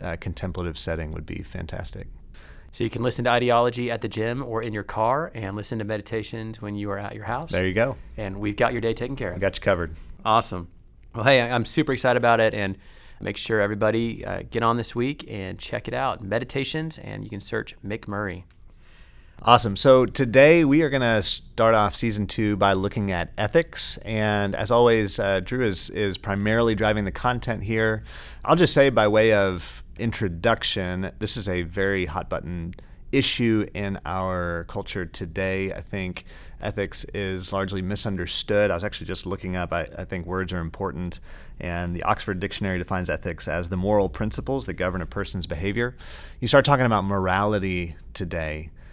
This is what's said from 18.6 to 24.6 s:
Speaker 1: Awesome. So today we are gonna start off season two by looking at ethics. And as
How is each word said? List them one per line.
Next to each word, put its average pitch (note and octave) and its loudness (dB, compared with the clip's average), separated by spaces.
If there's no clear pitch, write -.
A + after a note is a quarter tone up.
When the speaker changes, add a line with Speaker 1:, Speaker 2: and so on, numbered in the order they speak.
Speaker 1:
Awesome. A2+ 6
So C3 8
today C#3 8
we C#3+ 6
are D#3 4
gonna A#2+ 2
start - 2
off G#2 4
season G#2+ 0
two G#2 0
by G2 4
looking G2 0
at E2+ -2
ethics. - 2
And G#2 0
as - -2